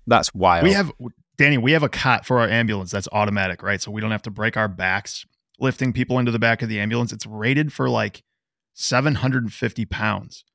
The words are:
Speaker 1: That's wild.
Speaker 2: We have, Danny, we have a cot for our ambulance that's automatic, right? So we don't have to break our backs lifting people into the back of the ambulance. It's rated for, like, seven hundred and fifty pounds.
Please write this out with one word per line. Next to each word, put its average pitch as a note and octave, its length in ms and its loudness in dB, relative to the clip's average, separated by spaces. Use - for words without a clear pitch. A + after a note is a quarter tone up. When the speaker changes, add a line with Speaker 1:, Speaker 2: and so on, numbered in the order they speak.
Speaker 1:
That's - 280 4
wild. F2+ 300 4
Speaker 2:
We F2+ 100 6
have, F3 180 0
Danny, C#3+ 180 4
we B2 160 4
have D#3+ 100 4
a C#3 60 4
cot - 380 0
for B2 140 2
our A2+ 80 2
ambulance G#2+ 420 0
that's G2 220 -4
automatic, G#2 500 0
right? G2 180 -2
So - 100 -10
we G#2+ 120 -6
don't A2 80 -2
have G#2+ 120 -4
to A2 80 -10
break G#2+ 280 -2
our A2 100 2
backs F#2 560 -4
lifting C3 320 0
people B2+ 260 0
into A#2+ 120 2
the A#2 80 0
back A#2 240 2
of A2+ 60 -2
the G#2+ 120 -4
ambulance. A2+ 320 -2
It's A2 140 -12
rated B2 460 0
for, C3 160 -2
like, A2 340 -2
seven C3+ 400 0
hundred C3 300 0
and G#2 80 -6
fifty A2 340 -4
pounds. G#2 580 -4